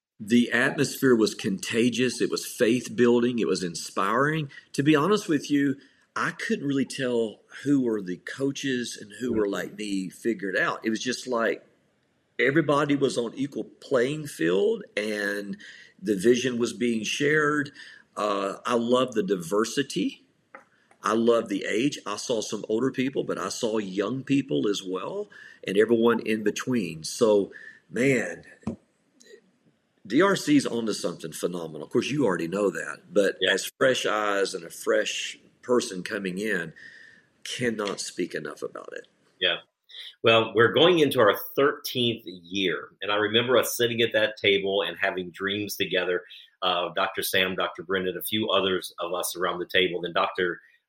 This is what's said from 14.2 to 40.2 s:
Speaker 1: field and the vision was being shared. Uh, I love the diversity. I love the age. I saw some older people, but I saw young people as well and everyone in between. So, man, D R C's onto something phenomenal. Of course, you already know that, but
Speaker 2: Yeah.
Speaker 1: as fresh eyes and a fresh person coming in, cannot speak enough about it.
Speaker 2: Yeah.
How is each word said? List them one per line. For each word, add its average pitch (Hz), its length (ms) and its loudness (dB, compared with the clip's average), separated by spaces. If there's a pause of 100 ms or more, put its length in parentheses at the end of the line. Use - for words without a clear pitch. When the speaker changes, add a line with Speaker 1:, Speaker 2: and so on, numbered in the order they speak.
Speaker 1:
field 196 560 0 (140)
and 104 600 -4 (460)
the 101 140 2
vision 120 420 4
was 117 140 0
being 117 320 -2
shared. 147 640 0 (460)
Uh, 98 380 -2 (120)
I 120 80 2
love 123 400 2
the 107 80 0
diversity. 101 1040 -2 (760)
I 101 120 0
love 113 360 2
the 98 160 -4
age. 117 400 -2
I 101 120 -6
saw 113 240 -2
some 104 280 -6
older 117 220 0
people, 131 320 -2
but 87 160 -4
I 90 120 -4
saw 110 280 -2
young 101 460 -4
people 139 420 0
as 98 160 -2
well 117 480 -6 (340)
and 98 140 0
everyone 113 400 6
in 110 240 -2
between. 98 640 -2
So, 104 480 2 (360)
man, 107 540 0 (1600)
D 120 160 4
R 196 140 4
C's 147 300 4
onto 113 280 -2
something 82 380 -6
phenomenal. 80 540 -6
Of - 60 -20
course, 120 180 2
you 143 140 0
already 85 240 0
know 98 220 0
that, 76 320 -10 (100)
but 95 280 2
Speaker 2:
Yeah. 92 120 2
Speaker 1:
as 95 260 -2
fresh 131 280 2
eyes 101 480 0
and 87 100 -10
a 82 60 -14
fresh - 680 -2 (240)
person 110 400 0
coming 95 360 -4
in, 95 340 -2 (720)
cannot 107 560 -4
speak - 340 -6
enough 73 280 -8
about - 300 -12
it. - 140 -14 (320)
Speaker 2:
Yeah. 87 200 0 (640)